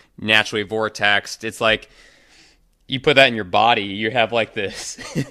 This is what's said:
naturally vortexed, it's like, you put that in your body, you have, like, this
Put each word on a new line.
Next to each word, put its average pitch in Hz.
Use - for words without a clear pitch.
naturally 107
vortexed, 107
it's 110
like, 110
you 127
put 143
that 135
in 120
your 104
body, 107
you 104
have, 113
like, 113
this -